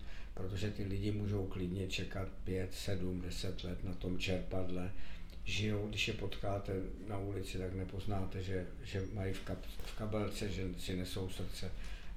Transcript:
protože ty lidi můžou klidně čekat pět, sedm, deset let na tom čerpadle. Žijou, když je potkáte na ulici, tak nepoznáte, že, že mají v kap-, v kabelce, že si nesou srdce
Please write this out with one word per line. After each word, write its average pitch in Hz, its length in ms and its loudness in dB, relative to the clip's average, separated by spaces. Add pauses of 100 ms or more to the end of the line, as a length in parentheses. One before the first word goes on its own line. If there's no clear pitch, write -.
(340)
protože 98 380 0
ty 104 120 -2
lidi 98 280 2
můžou 101 340 2
klidně 92 420 0
čekat 90 400 -2 (160)
pět, 92 300 0
sedm, 90 480 2
deset 90 420 0
let 90 200 -2
na 92 100 0
tom 90 260 2
čerpadle. 90 720 4 (520)
Žijou, 104 440 2
když 107 200 2
je 110 60 2
potkáte 101 600 0 (340)
na 104 100 -2
ulici, 98 400 -2
tak 92 160 0
nepoznáte, 95 680 0
že, 92 240 0 (160)
že 95 200 -2 (100)
mají 95 200 0
v - 120 -4
kap-, 92 220 -4 (180)
v - 120 -4
kabelce, 104 520 0
že 92 180 0 (120)
si 95 160 -2
nesou 92 340 0
srdce 90 420 -2 (460)